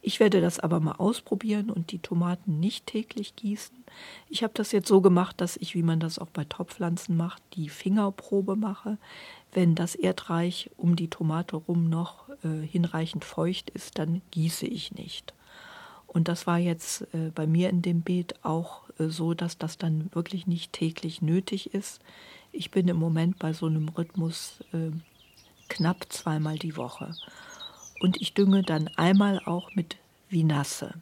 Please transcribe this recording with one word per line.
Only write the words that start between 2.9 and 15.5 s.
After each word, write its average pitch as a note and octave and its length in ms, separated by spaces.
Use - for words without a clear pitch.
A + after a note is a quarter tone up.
gießen. - 400
Ich - 140
habe A3 100
das - 180
jetzt G3+ 160
so G3 140
gemacht, F3+ 400
dass F3 160
ich, - 160
wie F3 80
man D#3+ 180
das D#3+ 200
auch D#3+ 100
bei D#3+ 160
Topfpflanzen E3+ 720
macht, E3+ 240
die D#3 160
Fingerprobe G3 880
mache. G#3+ 420
Wenn E3+ 220
das E3+ 220
Erdreich F3 840
um F3 180
die D#3+ 140
Tomate D#3+ 460
rum E3 340
noch, E3 400
äh, D#3 220
hinreichend D#3+ 600
feucht - 460
ist, - 260
dann E3 240
gieße E3 360
ich - 260
nicht. - 400